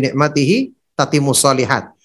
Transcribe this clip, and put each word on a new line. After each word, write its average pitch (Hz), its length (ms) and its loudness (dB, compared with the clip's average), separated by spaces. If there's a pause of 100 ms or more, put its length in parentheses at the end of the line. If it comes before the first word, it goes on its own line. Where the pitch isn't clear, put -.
ni'matihi 151 480 0 (360)
tatimmu 139 400 0
shalihat. 127 580 0 (140)